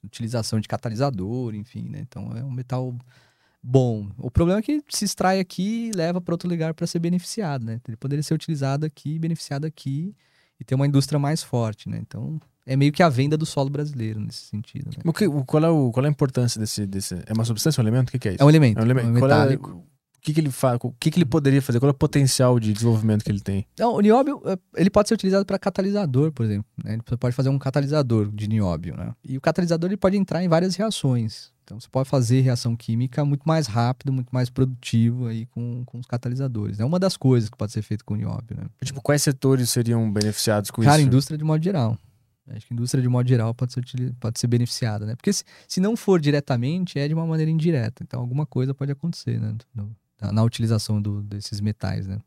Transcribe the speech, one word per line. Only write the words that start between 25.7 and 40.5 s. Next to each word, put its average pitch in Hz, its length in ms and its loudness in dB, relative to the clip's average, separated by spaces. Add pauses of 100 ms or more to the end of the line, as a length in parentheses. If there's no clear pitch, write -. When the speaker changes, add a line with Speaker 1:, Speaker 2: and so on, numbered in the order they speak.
Speaker 1:
por 123 140 -2
exemplo, 104 200 0 (160)
né? 107 120 -6
Ele 113 80 -6 (160)
pode 123 180 -2
fazer 135 140 0
um 139 100 2
catalisador 135 720 0
de 104 160 -6
nióbio, 87 480 0
né? 117 180 -8 (120)
E 131 120 -6
o 135 40 -8
catalisador, 170 480 0
ele 208 80 -4
pode 190 180 2
entrar 180 260 0
em 185 60 0
várias 175 300 2
reações. 131 760 -2 (140)
Então, 101 120 -14
você - 140 -18
pode 131 160 -2
fazer 127 320 4
reação 123 380 2
química 123 480 -2
muito 143 200 0
mais 160 220 2
rápido, 120 460 0
muito 127 180 -4
mais 127 180 0
produtivo 123 800 0
aí 113 200 -6
com, 120 380 -8
com 120 140 -16
os 127 60 -12
catalisadores. 120 760 -4
É 113 60 0
uma 165 140 0
das 185 180 0
coisas 120 320 4
que - 80 -20
pode 107 160 -6
ser 113 80 -4
feito - 240 -8
com - 80 -6
o 104 40 -4
nióbio, - 380 -6
né? - 120 -10 (180)
Speaker 2:
Tipo, 139 160 -10
quais 143 200 0
setores 135 480 2
seriam 117 400 2
beneficiados 104 640 0